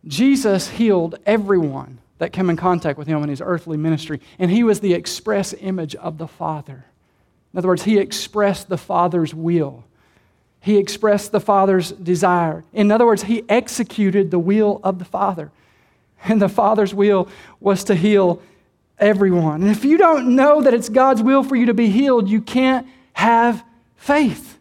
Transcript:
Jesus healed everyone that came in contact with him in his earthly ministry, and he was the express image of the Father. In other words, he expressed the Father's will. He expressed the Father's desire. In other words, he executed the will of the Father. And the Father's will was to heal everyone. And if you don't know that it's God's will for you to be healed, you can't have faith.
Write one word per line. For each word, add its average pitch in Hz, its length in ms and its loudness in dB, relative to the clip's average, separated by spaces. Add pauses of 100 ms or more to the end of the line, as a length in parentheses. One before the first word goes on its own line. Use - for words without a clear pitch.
Jesus 208 640 0
healed 185 580 0
everyone 160 720 -2 (200)
that 170 140 -6
came 185 180 -2
in 165 60 -2
contact 170 420 -2
with 147 100 -12
him 156 140 -2
in 147 60 -6
his 143 160 -8
earthly 170 320 -6
ministry, 156 440 -4 (180)
and 180 120 0
he 226 120 2
was 214 180 2
the 190 140 0
express 196 680 -6
image 185 360 -8
of 160 220 -12
the 147 100 -12
Father. 147 560 -10 (680)
In 180 60 -6
other 180 100 -2
words, 180 140 0
he 214 160 2
expressed 202 680 -2
the 185 100 -4
Father's 170 560 -2
will. 156 500 -2 (760)
He 208 160 2
expressed 202 560 0
the 208 80 0
Father's 190 500 2
desire. 170 720 -2 (100)
In 208 200 2
other 233 140 4
words, 202 180 2
he 226 240 -2
executed 202 840 0
the 180 80 0
will 202 460 0
of 190 140 -2
the 180 60 -12
Father. 180 460 -6 (760)
And 220 160 2
the 196 80 2
Father's 202 460 0
will 196 340 2 (300)
was 196 260 -2
to 208 100 2
heal 185 460 2 (580)
everyone. 180 640 2
And 202 80 4
if 214 140 -2
you 302 140 4
don't 285 380 4
know 294 260 4
that 254 120 4
it's 226 160 -4
God's 254 320 2
will 269 200 2
for 269 140 -4
you 240 100 2
to 233 80 2
be 226 140 2
healed, 233 400 2
you 214 140 0
can't 262 440 0 (280)
have 233 500 2 (320)
faith. 285 640 -2